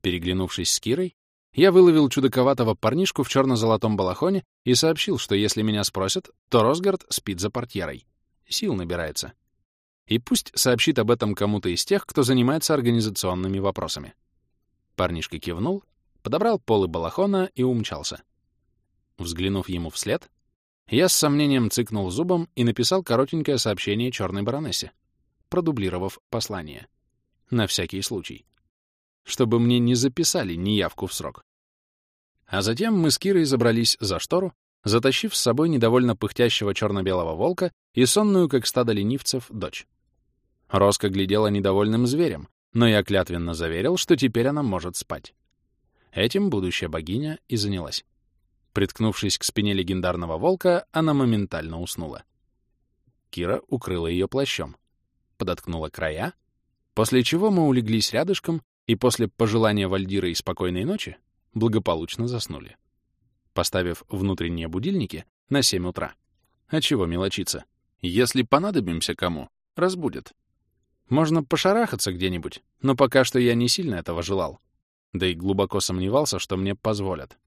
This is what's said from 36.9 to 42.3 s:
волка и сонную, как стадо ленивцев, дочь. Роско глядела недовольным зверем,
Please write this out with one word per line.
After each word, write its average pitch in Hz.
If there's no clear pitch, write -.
волка 170
и 127
сонную, 196
как 127
стадо 117
ленивцев, 120
дочь. -
Роско 101
глядела 98
недовольным 104
зверем, 127